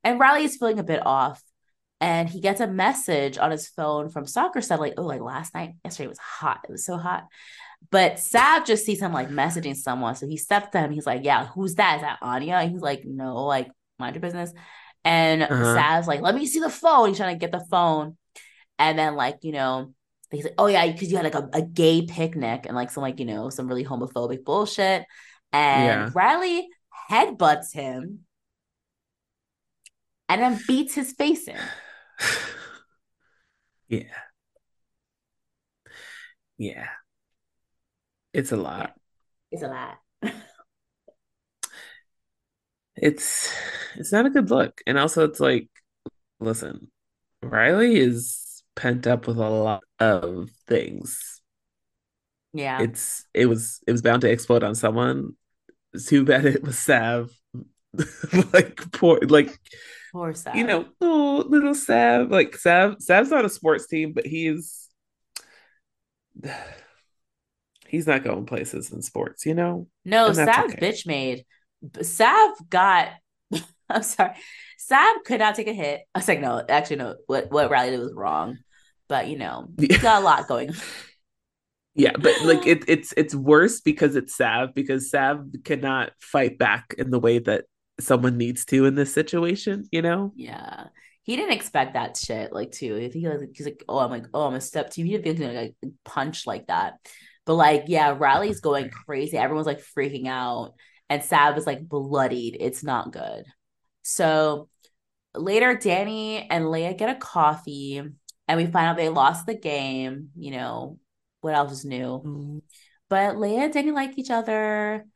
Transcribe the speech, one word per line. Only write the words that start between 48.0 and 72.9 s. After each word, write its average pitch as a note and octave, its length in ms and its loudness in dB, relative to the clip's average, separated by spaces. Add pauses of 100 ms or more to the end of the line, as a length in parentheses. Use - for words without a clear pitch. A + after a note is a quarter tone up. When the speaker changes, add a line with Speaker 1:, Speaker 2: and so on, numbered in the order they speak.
Speaker 2:
pent B2 320 -2
up A#2+ 200 2
with A#2 100 -2
a A2 120 0
lot A2 320 0 (180)
of F2+ 500 0 (180)
things. - 760 -4 (1120)
Speaker 1:
Yeah. C3+ 280 -4
Speaker 2:
It's, - 520 -6
it B2 140 4
was, A2+ 400 -2
it - 40 0
was A#2+ 100 0
bound A#2+ 200 4
to A#2 80 4
explode A#2 340 2
on G#2 120 -2
someone. B2 600 -2 (720)
Too C#3 200 4
bad C#3 200 4
it C#3 180 2
was C3+ 140 -6
Sav. A#2 540 2 (600)
<laughs> - 600 0
Like, - 400 2
poor, E3+ 280 6
like, D3 360 6 (560)
Speaker 1:
Poor F3 160 -6
Speaker 2:
you D#3+ 60 -8
Speaker 1:
Sav. - 200 -10 (120)
Speaker 2:
know, F3 180 0 (160)
oh, D4 460 2
little C#4+ 280 2
Sav. A#3+ 540 4
Like, - 280 2
Sav, F#3 440 4
Sav's A3+ 300 4
not C#4 140 4
a F#3+ 40 -2
sports D#3 380 0
team, D#3 260 -4
but D#3 120 -4
he D#3+ 220 -4
is, D#3 400 -6 (1500)
<sighs> - 100 -18 (1400)
he's D#3 200 -2
not C#3 160 2
going G#2+ 220 -4
places - 460 -8
in - 100 -12
sports, - 440 -8
you D#3 80 0
know? F3 340 -2 (180)
Speaker 1:
No, A3 220 4
Speaker 2:
And F#3+ 100 4
that's A3 180 6
Speaker 1:
Sav's - 180 2
Speaker 2:
okay. F#3+ 180 -2
Speaker 1:
bitch - 140 -8
made. C3 400 -4 (440)
B-, - 140 -12
Sav G4 480 4 (180)
got, F#3 400 4 (420)